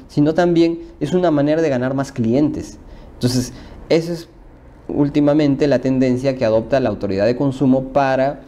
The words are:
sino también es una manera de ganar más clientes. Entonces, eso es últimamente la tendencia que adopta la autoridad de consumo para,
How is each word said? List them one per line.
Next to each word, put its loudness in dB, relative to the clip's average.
sino 2
también 2
es -4
una 2
manera 0
de 0
ganar -2
más -4
clientes. -2
Entonces, -2
eso 0
es -12
últimamente 2
la 2
tendencia 0
que -4
adopta 0
la 0
autoridad -2
de 0
consumo 0
para, 0